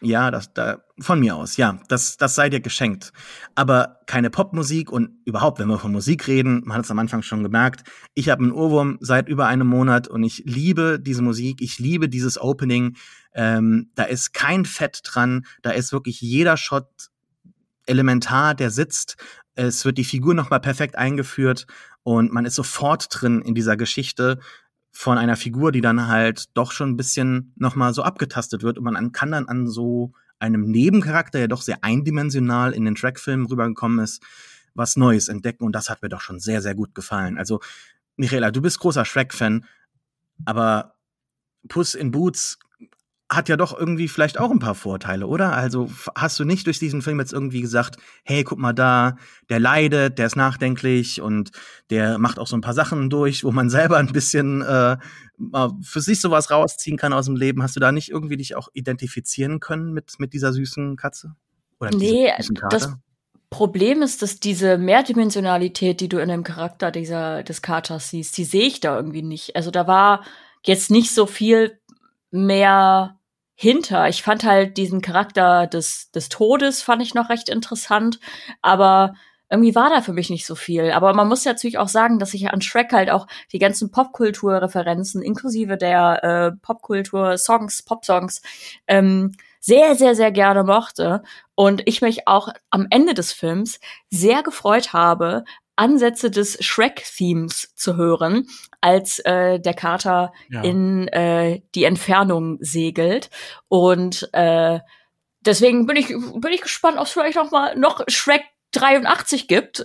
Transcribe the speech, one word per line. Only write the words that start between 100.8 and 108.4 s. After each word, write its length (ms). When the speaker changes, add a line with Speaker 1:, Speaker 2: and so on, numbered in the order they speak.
Speaker 2:
äh, 540
die 100
Entfernung 760
segelt. 680
Und, 640
äh, 480
deswegen 460
bin 100
ich, 120
bin 440
ich 80
gespannt, 380
ob 80
es 60
vielleicht 240
noch 140
mal 260
noch 320
Shrek 340